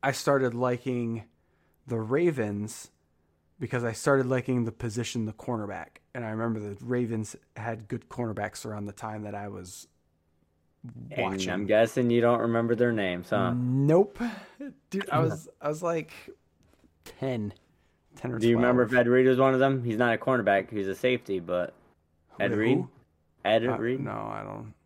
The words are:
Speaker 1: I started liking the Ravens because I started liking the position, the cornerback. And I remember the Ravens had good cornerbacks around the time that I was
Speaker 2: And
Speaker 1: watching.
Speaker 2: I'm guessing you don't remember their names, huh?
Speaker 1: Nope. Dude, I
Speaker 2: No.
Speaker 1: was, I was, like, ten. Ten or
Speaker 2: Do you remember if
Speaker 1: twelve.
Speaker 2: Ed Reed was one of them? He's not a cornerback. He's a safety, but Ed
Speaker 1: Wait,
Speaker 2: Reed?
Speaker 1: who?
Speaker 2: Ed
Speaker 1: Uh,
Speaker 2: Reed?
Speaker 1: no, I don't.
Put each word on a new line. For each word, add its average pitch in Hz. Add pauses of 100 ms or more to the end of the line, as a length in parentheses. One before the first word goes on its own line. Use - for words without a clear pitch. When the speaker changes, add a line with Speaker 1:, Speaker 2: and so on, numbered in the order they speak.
Speaker 1:
I 135
started 131
liking 120 (600)
the 117
Ravens 110 (680)
because 123
I 113
started 135
liking 123
the 110
position, 113
the 107
cornerback. 101 (160)
And 123
I 110
remember 110
the 104
Ravens 117 (200)
had 113
good 117
cornerbacks 104
around 104
the 101
time 107
that 101
I 101
was 92 (1200)
Speaker 2:
And 135
Speaker 1:
watching. 95
Speaker 2:
I'm 98
guessing 117
you 117
don't 120
remember 117
their 120
names, 92
huh? 98
Speaker 1:
Nope. 139 (720)
Dude, 196
I 151
Speaker 2:
No. 156
Speaker 1:
was, 156 (120)
I 143
was, 156
like, 165 (920)
ten. 117 (640)
Ten 127
or 117
Speaker 2:
Do 113
you 117
remember 123
if 107
Speaker 1:
twelve. 123
Speaker 2:
Ed 120
Reed 127
was 127
one 135
of 127
them? 135
He's 110
not 120
a 110
cornerback. 101
He's 101
a 95
safety, 120
but 87 (680)
Ed 101
Speaker 1:
Wait, 110
Speaker 2:
Reed? 117
Speaker 1:
who? 185 (560)
Speaker 2:
Ed 110
Speaker 1:
Uh, 127
Speaker 2:
Reed? 123
Speaker 1:
no, 110
I 107
don't. 107 (140)